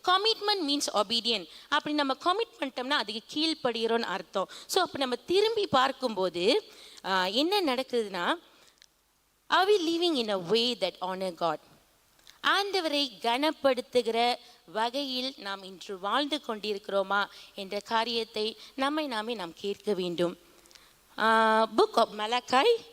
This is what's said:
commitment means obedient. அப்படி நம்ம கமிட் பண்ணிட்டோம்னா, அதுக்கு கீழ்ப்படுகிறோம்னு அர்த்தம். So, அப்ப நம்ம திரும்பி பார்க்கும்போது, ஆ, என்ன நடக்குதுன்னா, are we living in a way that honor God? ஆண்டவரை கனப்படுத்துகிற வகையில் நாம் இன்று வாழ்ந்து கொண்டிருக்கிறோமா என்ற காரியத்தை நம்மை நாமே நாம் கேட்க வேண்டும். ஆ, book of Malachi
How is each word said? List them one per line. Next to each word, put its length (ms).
commitment 600
means 260
obedient. 560
அப்படி 260
நம்ம 200
கமிட் 360
பண்ணிட்டோம்னா, 300
அதுக்கு 320
கீழ்ப்படுகிறோம்னு 680
அர்த்தம். 460
So, 160
அப்ப 160
நம்ம 180
திரும்பி 500
பார்க்கும்போது, 1000
ஆ, 220
என்ன 480
நடக்குதுன்னா, 600
are 160
we 120
living 380
in 120
a 100
way 420
that 200
honor 380
God? 200
ஆண்டவரை 680
கனப்படுத்துகிற 1160
வகையில் 720
நாம் 260
இன்று 360
வாழ்ந்து 480
கொண்டிருக்கிறோமா 800
என்ற 260
காரியத்தை 800
நம்மை 320
நாமே 280
நாம் 200
கேட்க 400
வேண்டும். 440
ஆ, 480
book 200
of 120
Malachi 640